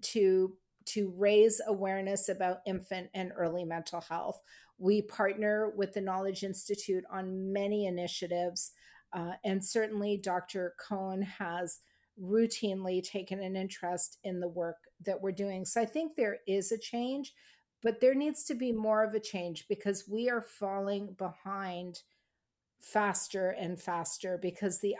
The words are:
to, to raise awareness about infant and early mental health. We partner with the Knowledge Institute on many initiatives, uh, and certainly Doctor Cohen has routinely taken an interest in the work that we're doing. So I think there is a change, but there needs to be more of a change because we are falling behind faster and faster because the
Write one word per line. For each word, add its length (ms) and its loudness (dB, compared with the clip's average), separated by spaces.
to, 540 4
to 300 -2
raise 500 8
awareness 600 0
about 380 0
infant 480 -4
and 220 -6
early 280 -2
mental 360 -6
health. 400 -6
We 200 4
partner 760 0
with 160 -2
the 80 -4
Knowledge 420 -2
Institute 680 -2
on 400 -4
many 320 -2
initiatives, 880 -2
uh, 200 -6
and 180 0
certainly 540 2
Doctor 560 -4
Cohen 320 -4
has 600 -4
routinely 840 0
taken 400 -6
an 140 -4
interest 680 0
in 160 -4
the 80 -2
work 280 -4
that 160 -2
we're 120 -2
doing. 340 -6
So 160 4
I 20 2
think 320 -4
there 300 0
is 260 0
a 60 0
change, 560 -6
but 180 0
there 140 8
needs 300 2
to 100 -2
be 180 0
more 320 4
of 80 0
a 80 0
change 480 -6
because 420 -2
we 200 0
are 120 0
falling 760 -4
behind 840 -6
faster 720 2
and 280 -4
faster 640 0
because 400 2
the 200 0